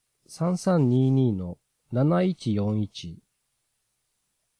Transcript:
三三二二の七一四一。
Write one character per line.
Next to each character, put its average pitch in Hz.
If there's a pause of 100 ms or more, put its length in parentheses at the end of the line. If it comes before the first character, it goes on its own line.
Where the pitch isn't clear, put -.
(280)
三 175
三 165
二 131
二 131
の 90 (360)
七 156
一 160
四 107
一。 - (1400)